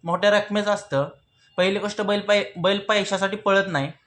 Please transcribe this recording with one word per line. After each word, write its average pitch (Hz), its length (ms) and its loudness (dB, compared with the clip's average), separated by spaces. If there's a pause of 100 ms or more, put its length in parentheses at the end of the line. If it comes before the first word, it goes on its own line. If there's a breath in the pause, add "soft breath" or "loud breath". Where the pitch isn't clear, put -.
मोठ्या 175 260 2
रकमेचं 208 400 0
असतं, 143 380 -2 (480 soft breath)
पहिली 190 220 2
गोष्ट 202 220 -6
बैल 208 200 0
पै-, 202 240 2 (120)
बैल 190 220 2
पैशासाठी 196 580 -2
पळत 196 320 2
नाही 139 220 -2 (160)